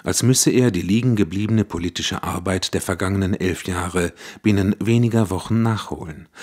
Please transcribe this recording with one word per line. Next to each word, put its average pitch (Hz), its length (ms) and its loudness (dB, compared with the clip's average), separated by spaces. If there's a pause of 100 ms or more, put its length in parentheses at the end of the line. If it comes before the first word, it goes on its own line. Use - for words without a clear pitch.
als - 220 -2
müsse 127 260 4
er 120 220 4
die 87 100 -2
liegen 113 320 2
gebliebene 101 500 2
politische - 600 -6
Arbeit 90 500 -4
der 90 60 -2
vergangenen 95 540 -2
elf 90 300 -2
Jahre 90 480 -2 (300)
binnen 101 380 2
weniger 113 500 2
Wochen 107 320 -2
nachholen, 82 680 -4 (140)